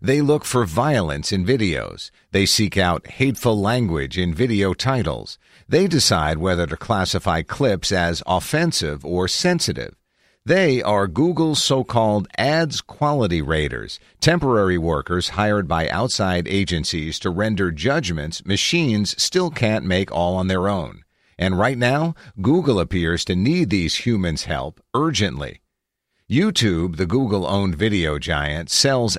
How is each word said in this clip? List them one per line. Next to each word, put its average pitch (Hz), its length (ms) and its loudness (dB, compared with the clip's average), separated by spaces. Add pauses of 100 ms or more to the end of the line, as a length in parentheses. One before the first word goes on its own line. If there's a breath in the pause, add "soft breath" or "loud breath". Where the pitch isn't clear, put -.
They 135 200 2
look 147 240 2
for 123 200 0
violence 87 680 -2
in 95 120 0
videos. 82 680 -2 (180 soft breath)
They 98 160 2
seek 98 320 0
out 90 300 2
hateful 120 520 0
language 92 560 0
in 90 160 0
video 98 400 0
titles. 87 640 -4 (320 soft breath)
They 185 200 4
decide 80 500 2
whether 87 300 0
to 78 80 -8
classify 92 680 0
clips 104 480 -2
as 85 340 0
offensive 87 800 -2
or 90 220 0
sensitive. 101 680 -2 (500)
They 151 340 4
are 101 280 2
Google's 156 520 0
so-called 113 680 0 (100)
ads 147 420 0
quality 117 600 0
raters, 69 560 -2 (220 soft breath)
temporary 120 580 4
workers 82 520 -2
hired 104 360 0
by 82 220 0
outside 92 580 -2
agencies 82 720 -2
to 95 120 -4
render 95 420 -2
judgments 85 760 -4
machines 107 720 0
still 180 300 0
can't 110 340 0
make 92 280 0
all 87 240 0
on 92 100 0
their 95 220 0
own. 78 340 -6 (360)
And 92 200 0
right 120 200 2
now, 143 360 2 (280 loud breath)
Google 135 360 4
appears 85 460 0
to 95 100 -2
need 127 360 2
these 87 240 0
humans' 92 500 -2
help 71 340 -6 (140)
urgently. 107 680 -2 (680)
YouTube, 92 680 2
the 92 100 0
Google-owned 98 680 0
video 85 420 0
giant, 76 500 -4
sells 120 500 0